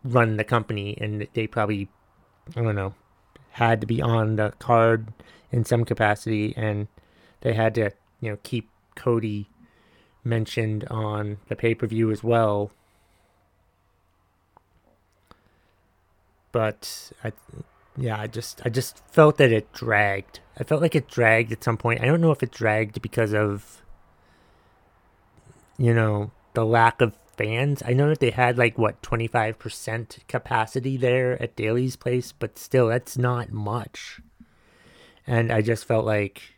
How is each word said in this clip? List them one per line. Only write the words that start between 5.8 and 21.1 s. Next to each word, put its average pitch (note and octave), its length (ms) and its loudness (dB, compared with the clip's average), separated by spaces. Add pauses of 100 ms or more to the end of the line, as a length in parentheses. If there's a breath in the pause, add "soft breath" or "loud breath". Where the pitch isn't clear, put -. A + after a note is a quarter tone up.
capacity, G#2+ 720 0
and G#2 320 -4 (540 soft breath)
they A#2 120 0
had A2 220 2
to, A2+ 160 0 (300)
you A2+ 80 -6
know, G#2 140 -8
keep - 260 -6 (260)
Cody A2 540 -2 (760 soft breath)
mentioned A2 680 -2
on G#2+ 460 -4 (100)
the A#2 80 -6
pay-per-view A2+ 560 0
as G#2 120 -6
well. G#2+ 480 2 (3750 soft breath)
But - 600 -4 (120)
I, A2 100 -6 (640)
yeah, A2+ 220 -4
I G#2+ 80 -8
just, - 360 -12
I B2+ 60 0
just B2+ 380 -4
felt D3+ 300 6
that C3 140 8
it A2 220 0
dragged. G#2 680 -2 (180)
I C3 40 -4
felt D3 180 0
like E3 120 2
it C#3+ 140 0
dragged A2+ 440 4